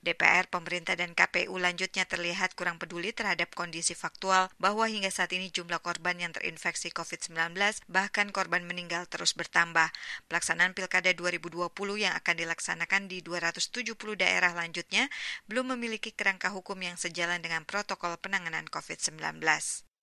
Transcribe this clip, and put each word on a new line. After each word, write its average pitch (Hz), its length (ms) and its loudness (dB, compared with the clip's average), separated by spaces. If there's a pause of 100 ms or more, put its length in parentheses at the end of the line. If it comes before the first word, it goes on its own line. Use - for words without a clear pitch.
D 170 80 2
P - 80 0
R, 175 240 8
pemerintah, 175 480 -2
dan 170 240 -2
K 180 160 6
P - 20 0 (140)
U 185 80 -4
lanjutnya 180 480 0
terlihat 180 480 -2
kurang 175 240 -4
peduli 170 320 -6
terhadap 185 480 -2
kondisi 170 400 -2
faktual 185 640 2
bahwa 214 240 4
hingga 208 240 0
saat 185 240 0
ini 185 160 -4
jumlah 175 320 -4
korban 175 400 -2
yang 170 80 -4
terinfeksi - 640 -4
covid - 320 -6
sembilan 165 320 -2
belas, 202 320 2
bahkan 196 400 2
korban 180 400 0
meninggal, 175 400 -4
terus 170 240 0
bertambah. 165 560 4 (400)
Pelaksanaan 170 480 2
Pilkada 185 400 2
dua 175 160 0
ribu 165 160 -4
dua 170 240 -2
puluh 202 240 -4
yang 190 240 2
akan 170 160 2
dilaksanakan 170 720 0
di 185 160 -8
dua 170 240 0
ratus - 240 -2
tujuh 233 240 -4
puluh 214 160 -6
daerah 180 400 4
lanjutnya 175 560 0 (400)
belum 254 240 0
memiliki 226 400 -4
kerangka 190 400 0
hukum 190 320 -8
yang 175 160 -6
sejalan 175 400 0
dengan 165 240 -4
protokol 190 560 -2
penanganan 170 480 -4
covid - 320 -6
sembilan 156 400 -4
belas. - 480 0 (140)